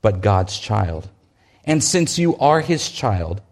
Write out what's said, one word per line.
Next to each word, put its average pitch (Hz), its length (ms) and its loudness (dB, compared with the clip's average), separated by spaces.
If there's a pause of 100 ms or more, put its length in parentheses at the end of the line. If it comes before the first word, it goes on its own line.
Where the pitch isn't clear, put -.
but 98 200 0
God's 95 380 2
child. 85 500 -4 (540)
And 156 200 0
since 170 360 0
you 170 180 2
are 151 240 4
his 156 280 -2
child 95 520 -4 (100)